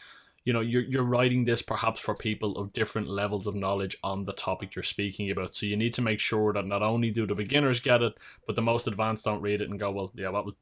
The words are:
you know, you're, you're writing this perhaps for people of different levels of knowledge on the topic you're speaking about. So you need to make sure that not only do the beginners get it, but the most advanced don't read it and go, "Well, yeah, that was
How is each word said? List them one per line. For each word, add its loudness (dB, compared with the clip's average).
you 2
know, 2
you're, 2
you're 0
writing 4
this 2
perhaps -2
for -2
people -2
of -6
different -2
levels -2
of -2
knowledge -2
on -4
the -6
topic -6
you're -6
speaking -4
about. -4
So -4
you 0
need 0
to 0
make 2
sure 2
that -2
not 0
only 2
do 0
the 0
beginners 2
get 6
it, 2
but -4
the 2
most 2
advanced 0
don't 0
read 0
it -4
and -6
go, 0
"Well, -4
yeah, -4
that 0
was -8